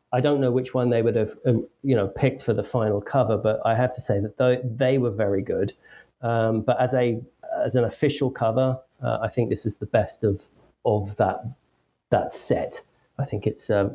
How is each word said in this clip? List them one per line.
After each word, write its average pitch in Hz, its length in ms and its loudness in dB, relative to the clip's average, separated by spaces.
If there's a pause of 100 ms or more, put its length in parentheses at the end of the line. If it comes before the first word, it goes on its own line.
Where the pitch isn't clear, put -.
(120)
I 127 80 2
don't 143 220 2
know 127 80 2
which 127 240 0
one 123 160 2
they 117 100 2
would 113 160 2
have, 110 160 0 (140)
uh, 127 60 6 (300)
you 135 140 2
know, 98 120 2
picked 135 340 0
for 117 100 0
the 104 120 -2
final 107 360 0
cover, 113 380 0
but 110 260 0
I 113 100 2
have 127 200 0
to 131 80 -12
say 101 180 0
that 104 160 -6
they, 127 260 2
they 127 360 0
were 120 140 0
very 101 280 0
good. 95 320 -2 (480)
Um, 113 400 0
but 117 180 2
as 127 140 2
a, 120 260 2 (460)
as 120 100 -2
an 120 100 4
official 131 460 0
cover, 131 480 0 (240)
uh, 113 200 0
I 113 60 -2
think 117 200 0
this 113 160 -4
is - 140 -4
the 107 80 -8
best - 380 0
of, 101 220 -2 (380)
of 104 320 0
that, 95 260 0 (680)
that 95 240 2
set. - 480 -4 (360)
I 135 80 -4
think 104 200 -6
it's, - 220 -4
um, 101 260 2